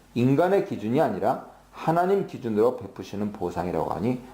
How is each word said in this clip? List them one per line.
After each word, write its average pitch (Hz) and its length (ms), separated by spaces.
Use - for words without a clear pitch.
인간의 165 520
기준이 113 360
아니라 107 440
하나님 185 560
기준으로 113 500
베푸시는 101 560
보상이라고 87 580
하니 120 300